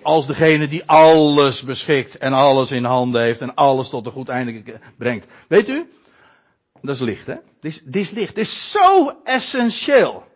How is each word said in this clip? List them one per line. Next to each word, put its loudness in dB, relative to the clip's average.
als 0
degene 0
die -8
alles 6
beschikt -4
en -4
alles 2
in -4
handen 0
heeft -2
en -12
alles 0
tot -10
een -10
goed -14
einde -8
k-, -20
brengt. -6
Weet 2
u? -8
Dat -8
is -8
licht, -6
hè? -10
Dit -12
is, -20
dit -6
is -6
licht. -8
Dit -4
is -12
zo 2
essentieel. -2